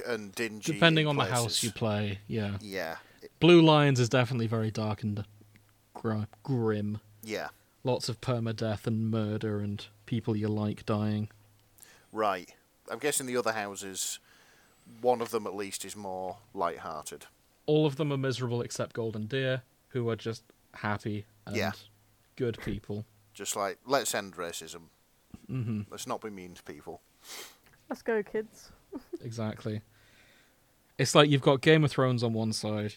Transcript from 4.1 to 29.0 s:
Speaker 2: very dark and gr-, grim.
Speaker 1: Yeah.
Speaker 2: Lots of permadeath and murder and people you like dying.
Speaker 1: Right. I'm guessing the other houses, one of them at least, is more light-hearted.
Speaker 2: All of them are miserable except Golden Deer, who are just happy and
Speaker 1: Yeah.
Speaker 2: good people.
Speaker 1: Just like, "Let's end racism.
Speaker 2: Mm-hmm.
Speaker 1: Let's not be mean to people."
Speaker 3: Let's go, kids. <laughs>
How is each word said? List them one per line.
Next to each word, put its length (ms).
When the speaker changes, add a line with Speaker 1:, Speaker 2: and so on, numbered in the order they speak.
Speaker 2:
very 220
dark 340
and 200
gr-, 300
grim. 560
Speaker 1:
Yeah. 260
Speaker 2:
Lots 240
of 100
permadeath 680
and 240
murder 520
and 240
people 300
you 140
like 360
dying. 440
Speaker 1:
Right. 420
I'm 80
guessing 260
the 120
other 160
houses, 680
one 200
of 100
them 160
at 80
least, 300
is 100
more 420
light-hearted. 720
Speaker 2:
All 200
of 100
them 160
are 60
miserable 440
except 320
Golden 320
Deer, 380
who 200
are 80
just 260
happy 500
and 100
Speaker 1:
Yeah. 160
Speaker 2:
good 240
people. 460
Speaker 1:
Just 220
like, 300
"Let's 280
end 220
racism. 540
Speaker 2:
Mm-hmm. 400
Speaker 1:
Let's 180
not 140
be 80
mean 260
to 80
people." 380
Speaker 3:
Let's 120
go, 220
kids. 480
<laughs> 280